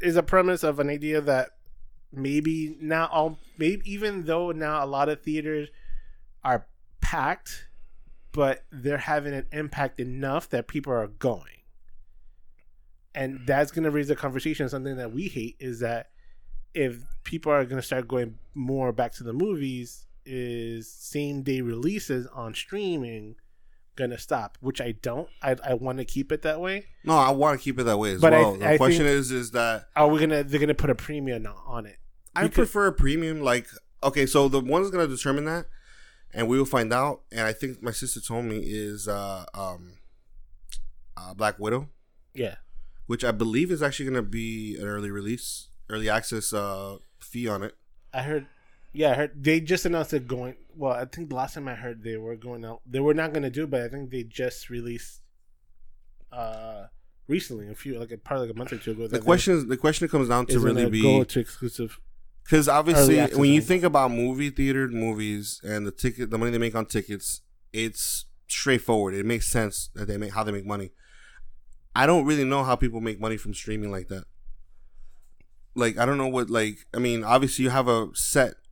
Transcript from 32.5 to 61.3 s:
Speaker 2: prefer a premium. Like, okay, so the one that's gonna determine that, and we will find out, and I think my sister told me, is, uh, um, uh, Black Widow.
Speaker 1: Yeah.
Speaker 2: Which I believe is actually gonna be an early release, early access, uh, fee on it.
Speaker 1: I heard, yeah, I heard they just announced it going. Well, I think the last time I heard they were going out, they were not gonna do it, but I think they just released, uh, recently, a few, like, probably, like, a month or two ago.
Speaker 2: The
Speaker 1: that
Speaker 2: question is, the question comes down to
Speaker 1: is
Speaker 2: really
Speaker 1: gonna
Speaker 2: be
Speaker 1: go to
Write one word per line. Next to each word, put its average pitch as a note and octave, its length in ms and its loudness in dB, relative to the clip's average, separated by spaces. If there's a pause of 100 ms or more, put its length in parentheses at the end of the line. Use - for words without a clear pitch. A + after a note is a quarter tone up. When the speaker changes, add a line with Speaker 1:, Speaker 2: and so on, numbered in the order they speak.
Speaker 2:
prefer G#3 320 6
a F#3+ 60 4
premium. D#3 480 2
Like, B2 260 2 (360)
okay, C#3 240 2
so C#3 200 6
the C3+ 120 2
one C#3+ 240 2
that's G3 80 -2
gonna F3 160 2
determine C#3 380 -2
that, E3 200 -4 (680)
and A2+ 120 0
we B2+ 120 4
will C3+ 60 4
find A#2 280 2
out, C3+ 280 0 (100)
and A2 160 0
I A2 60 0
think B2+ 280 -8
my A#2 100 -4
sister A#2 300 -6
told A#2+ 240 -4
me, G#2+ 180 -4
is, G#2 440 -6
uh, G2 380 -6 (100)
um, F2+ 380 -10 (1200)
uh, F#2 180 -14
Black G#2 240 -2
Widow. A#2+ 320 -2 (460)
Speaker 1:
Yeah. A2+ 200 -4 (520)
Speaker 2:
Which A#2 160 -4
I A#2+ 80 2
believe A2+ 400 0
is D3+ 100 -2
actually C#3 280 -2
gonna B2+ 120 0
be A2 560 -4
an F#2+ 80 -8
early G#2 240 -6
release, G2+ 600 -8 (200)
early A2 200 0
access, A2 420 0
uh, G2 460 -4 (220)
fee A#2+ 280 -6
on G2+ 160 -2
it. G#2+ 100 -8 (400)
Speaker 1:
I C3 80 -4
heard, C#3+ 240 -2 (460)
yeah, D3 200 4
I - 40 4
heard D3 280 -2
they D#3+ 180 4
just E3+ 240 0
announced E3 280 0
it B2+ 140 -2
going. B2 300 -6 (180)
Well, C#3 160 0
I B2 140 -2
think D#3+ 240 -10
the C3 60 -8
last C3 200 -4
time C#3 140 -8
I B2 60 -6
heard A2+ 280 -10
they A2+ 140 -6
were A2+ 180 -8
going A#2 300 -12
out, A2+ 200 -12
they B2+ 140 -4
were D3 140 6
not D#3+ 200 0
gonna C#3+ 160 -2
do C3+ 140 -4
it, D3+ 80 -6
but C3 100 2
I A#2+ 60 -4
think C3 240 -10
they B2+ 120 -6
just B2 460 -6
released, A#2+ 520 -10 (1120)
uh, A2 540 -8 (420)
recently, A2+ 400 -4
a G#2+ 60 -14
few, C3+ 220 -10
like, A#2 140 -12 (140)
probably, C3 220 -2
like, A2 80 -8
a A2+ 40 -6
month B2 140 -8
or A#2 40 -6
two A2+ 140 -6
ago. A2 160 -6
Speaker 2:
The A2+ 120 0
Speaker 1:
that A2 40 -6
Speaker 2:
question F3 320 6
is, C#3+ 120 2
the B2 100 0
question D#3 320 2
comes C#3 180 4
down A#2+ 200 4
to - 100 2
Speaker 1:
is A#2 40 6
Speaker 2:
really A#2+ 220 4
Speaker 1:
gonna G#2 80 4
Speaker 2:
be A2 100 2
Speaker 1:
go C3 220 8
to - 160 -2